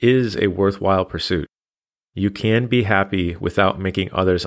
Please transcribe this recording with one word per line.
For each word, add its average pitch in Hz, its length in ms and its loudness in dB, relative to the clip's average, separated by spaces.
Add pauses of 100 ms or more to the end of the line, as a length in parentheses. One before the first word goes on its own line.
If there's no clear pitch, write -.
is 120 360 2
a 104 120 2
worthwhile 95 560 0
pursuit. 82 420 -4 (680)
You 98 160 0
can 113 360 0
be 123 160 2
happy 98 540 0
without 98 440 0
making 95 320 -4
others 92 340 0